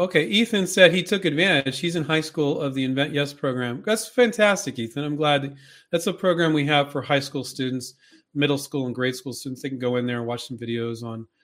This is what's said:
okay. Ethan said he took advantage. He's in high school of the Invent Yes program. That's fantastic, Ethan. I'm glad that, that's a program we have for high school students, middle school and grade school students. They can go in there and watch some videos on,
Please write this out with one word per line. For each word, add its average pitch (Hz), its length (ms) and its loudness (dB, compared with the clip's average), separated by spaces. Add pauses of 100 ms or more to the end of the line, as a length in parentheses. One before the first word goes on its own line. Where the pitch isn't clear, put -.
okay. 170 220 2
Ethan 214 400 2
said 180 260 8
he 180 100 2
took 190 220 -2
advantage. 147 540 2
He's 175 180 -2
in 160 80 0
high 156 160 0
school 156 400 -2
of 139 140 -2
the 135 100 -2
Invent 135 300 0
Yes 143 180 -2
program. 123 540 -4
That's 220 200 0
fantastic, 208 720 2
Ethan. 120 260 -4
I'm 147 120 -4
glad 147 260 2
that, 139 120 -8 (360)
that's 170 160 -2
a 196 60 0
program 170 400 2
we 147 140 2
have 143 260 2
for 143 80 -4
high 139 200 0
school 139 240 -6
students, 127 500 -6 (400)
middle 143 220 0
school 139 300 -6
and 123 80 -6
grade 127 200 -2
school 127 200 -10
students. 127 260 -12
They 143 80 -8
can 131 100 -8
go 123 180 -2
in 123 100 -2
there 123 120 -4
and 117 80 -6
watch 120 220 -6
some 123 80 -10
videos 117 460 -6
on, 113 240 -10 (180)